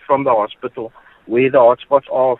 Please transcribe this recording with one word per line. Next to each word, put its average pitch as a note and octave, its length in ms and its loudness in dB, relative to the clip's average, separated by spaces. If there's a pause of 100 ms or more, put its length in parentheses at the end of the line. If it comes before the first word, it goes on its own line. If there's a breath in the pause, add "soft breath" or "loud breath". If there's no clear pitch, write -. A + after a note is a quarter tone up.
from C#3 180 0
the C3+ 60 0
hospital, A2+ 640 -6 (340 loud breath)
where B2+ 240 0
the C3+ 80 2
hotspots B2 520 2
are B2+ 300 -2